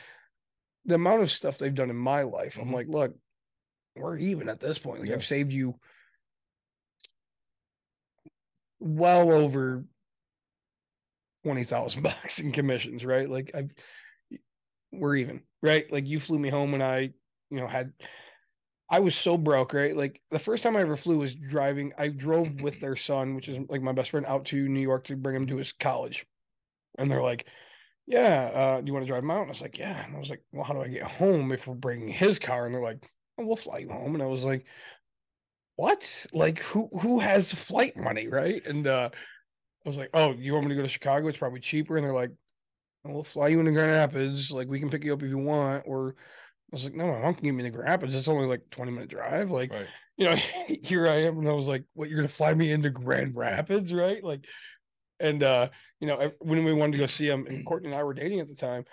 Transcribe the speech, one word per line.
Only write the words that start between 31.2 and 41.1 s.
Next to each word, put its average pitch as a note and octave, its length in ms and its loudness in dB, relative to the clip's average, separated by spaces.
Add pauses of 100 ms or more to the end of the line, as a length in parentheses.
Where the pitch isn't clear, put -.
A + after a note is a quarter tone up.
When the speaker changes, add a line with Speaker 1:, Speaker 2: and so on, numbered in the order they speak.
Speaker 1:
if B2+ 140 -6
we're B2+ 80 -10
bringing A#2+ 340 -6
his F#3+ 300 4
car?" B2 280 -2
And A#2+ 80 -6
they're B2+ 80 -4
like, A2+ 280 -8 (280)
"Oh, A#3 80 -6
we'll A3 100 -2
fly - 220 -10
you - 100 -12
home." C3+ 260 -6
And D3 80 -2
I C3+ 40 -2
was C3 180 -4
like, C3+ 220 -2 (1120)
"What? - 580 -2
Like, D#3+ 240 2
who, A3 300 -2 (120)
who A#3+ 200 2
has G3 300 4
flight - 460 0
money, - 320 -4
right?" D#3+ 380 0
And, D3 200 -2
uh, B2+ 260 2
I - 760 -18
was C#3 80 -4
like, C3+ 160 -10
"Oh, D#3 220 6
you C3 180 -4
want D3 140 2
me C#3+ 40 0
to C#3 60 0
go C#3+ 60 0
to C3+ 60 -2
Chicago? C#3+ 400 0